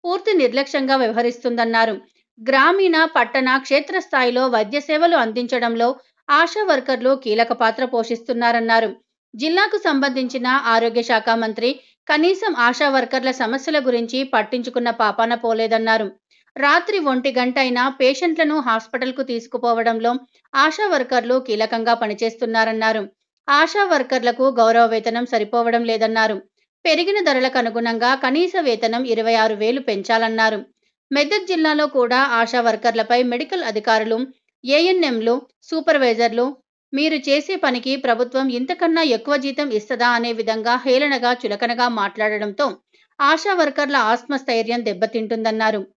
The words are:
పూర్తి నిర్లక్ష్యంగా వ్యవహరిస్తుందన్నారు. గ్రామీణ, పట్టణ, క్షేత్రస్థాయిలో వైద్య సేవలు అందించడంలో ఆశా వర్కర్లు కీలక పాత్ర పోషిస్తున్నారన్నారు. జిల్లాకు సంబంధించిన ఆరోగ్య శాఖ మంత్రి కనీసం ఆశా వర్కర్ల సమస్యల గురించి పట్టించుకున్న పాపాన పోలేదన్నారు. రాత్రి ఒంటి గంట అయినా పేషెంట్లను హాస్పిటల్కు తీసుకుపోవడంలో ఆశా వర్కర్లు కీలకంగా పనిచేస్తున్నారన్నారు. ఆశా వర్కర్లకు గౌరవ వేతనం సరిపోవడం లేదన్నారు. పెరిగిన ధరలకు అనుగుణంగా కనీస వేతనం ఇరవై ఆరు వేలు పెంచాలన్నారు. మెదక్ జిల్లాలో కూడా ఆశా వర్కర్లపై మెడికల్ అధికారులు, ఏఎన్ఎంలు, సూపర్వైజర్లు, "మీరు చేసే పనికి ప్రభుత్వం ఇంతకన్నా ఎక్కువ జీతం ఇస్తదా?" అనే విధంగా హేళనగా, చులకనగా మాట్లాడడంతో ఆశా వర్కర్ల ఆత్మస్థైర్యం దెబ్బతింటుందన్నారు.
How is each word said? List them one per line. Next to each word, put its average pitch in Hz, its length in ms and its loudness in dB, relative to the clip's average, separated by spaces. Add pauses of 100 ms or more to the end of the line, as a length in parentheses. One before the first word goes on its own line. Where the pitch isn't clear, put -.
పూర్తి 381 280 -2
నిర్లక్ష్యంగా 269 600 0
వ్యవహరిస్తుందన్నారు. 233 1040 0 (400)
గ్రామీణ, 320 640 4
పట్టణ, 262 520 0
క్షేత్రస్థాయిలో 269 880 0
వైద్య 226 320 0
సేవలు 320 380 2
అందించడంలో 233 760 0 (340)
ఆశా 330 340 2
వర్కర్లు 262 600 0
కీలక 233 280 0
పాత్ర 226 340 0
పోషిస్తున్నారన్నారు. 233 1080 0 (400)
జిల్లాకు 370 420 0
సంబంధించిన 262 680 -2
ఆరోగ్య 233 540 2
శాఖ 233 320 0
మంత్రి 226 460 -2 (300)
కనీసం 349 460 2
ఆశా 240 340 2
వర్కర్ల 262 420 0
సమస్యల 262 480 -2
గురించి 247 440 -2
పట్టించుకున్న 240 680 -2
పాపాన 226 460 0
పోలేదన్నారు. 226 760 0 (460)
రాత్రి 349 420 2
ఒంటి 262 340 0
గంట 247 260 0
అయినా 254 300 0
పేషెంట్లను 302 720 0
హాస్పిటల్కు 254 640 -4
తీసుకుపోవడంలో 233 920 -2 (400)
ఆశా 311 320 2
వర్కర్లు 254 600 0
కీలకంగా 226 460 0
పనిచేస్తున్నారన్నారు. 220 1160 -2 (400)
ఆశా 320 340 2
వర్కర్లకు 262 600 0
గౌరవ 233 420 6
వేతనం 226 400 -2
సరిపోవడం 233 580 0
లేదన్నారు. 220 580 0 (440)
పెరిగిన 349 380 2
ధరలకు 262 340 2
అనుగుణంగా 233 580 0
కనీస 285 460 0
వేతనం 233 420 -2
ఇరవై 226 320 0
ఆరు 220 200 2
వేలు 226 240 -2
పెంచాలన్నారు. 220 840 -2 (460)
మెదక్ 330 360 0
జిల్లాలో 311 400 0
కూడా 254 360 2
ఆశా 233 380 0
వర్కర్లపై 226 640 0
మెడికల్ 277 400 -4
అధికారులు, 220 640 0 (380)
ఏఎన్ఎంలు, 277 760 0 (220)
సూపర్వైజర్లు, 254 920 0 (360)
"మీరు 302 220 0
చేసే 285 400 -2
పనికి 262 400 -2
ప్రభుత్వం 262 540 -2
ఇంతకన్నా 330 520 0
ఎక్కువ 285 360 0
జీతం 277 320 -4
ఇస్తదా?" 226 380 -2
అనే 233 260 0
విధంగా 220 420 -2
హేళనగా, 254 580 0
చులకనగా 240 540 -2
మాట్లాడడంతో 208 880 -2 (440)
ఆశా 320 320 2
వర్కర్ల 294 420 0
ఆత్మస్థైర్యం 233 880 -2
దెబ్బతింటుందన్నారు. 220 1040 -2 (100)